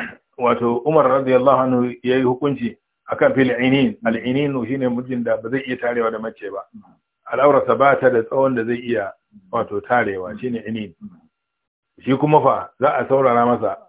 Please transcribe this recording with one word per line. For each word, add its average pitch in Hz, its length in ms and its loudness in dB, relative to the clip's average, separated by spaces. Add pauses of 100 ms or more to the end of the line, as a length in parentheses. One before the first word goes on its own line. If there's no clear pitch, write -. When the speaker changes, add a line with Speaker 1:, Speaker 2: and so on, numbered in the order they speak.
(140)
Speaker 1:
<clears throat> - 240 -20
wato, 120 480 0
Umar 151 220 4
radiyallahu 131 540 4
anhu 123 420 0
ya 127 140 0
yi 131 60 0
hukunci 123 540 -2 (300)
a - 80 -6
kan 135 180 4
fil 127 180 2
inin. 127 540 2
Al 117 100 0
inin 127 520 -2
shi 135 100 -4
ne 131 120 -2
mijin 123 340 -6
da 113 140 -2
ba 113 120 -10
zai 131 180 -4
iya 127 100 -6
tarewa 120 340 -2
da 113 80 -6
mace 110 320 -12
ba. 98 120 -10 (100)
Speaker 2:
Na'am. - 220 -20 (360)
Speaker 1:
Al'aurarsa 131 440 2
ba 135 240 4
ta 131 100 4
da 117 140 2
tsawon 135 320 0
da 113 100 -2
zai 120 140 -4
iya, 110 340 -4 (380)
wato, 107 300 -4
tarewa, 101 580 -2
shi 127 100 -6
ne 117 180 -8
inin. 107 260 -8 (1040)
Shi - 180 0
kuma 151 240 4
fa, 123 380 0
za 139 180 2
a 123 100 -2
saurara 127 380 2
masa 113 320 0 (120)